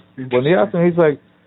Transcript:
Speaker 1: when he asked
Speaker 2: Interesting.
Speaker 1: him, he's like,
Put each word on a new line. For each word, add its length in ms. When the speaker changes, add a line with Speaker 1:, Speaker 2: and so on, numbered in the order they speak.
Speaker 1:
when 260
he 100
asked 220
Speaker 2:
Interesting. 60
Speaker 1:
him, 100
he's 60
like, 240